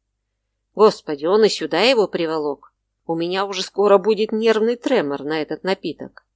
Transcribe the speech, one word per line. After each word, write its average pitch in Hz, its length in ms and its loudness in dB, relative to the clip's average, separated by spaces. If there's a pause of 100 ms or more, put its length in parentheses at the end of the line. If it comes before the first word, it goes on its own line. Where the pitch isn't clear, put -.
(720)
«Господи, 165 520 0
он 208 200 4
и 196 40 4
сюда 160 340 -2
его 233 260 2
приволок. 156 640 -4 (320)
У 165 100 -4
меня 180 300 -2
уже 190 160 -8
скоро 202 360 4
будет 208 360 0
нервный 220 420 0
тремор 151 480 -2
на 156 180 -4
этот 151 220 -8
напиток». 180 640 -6 (100)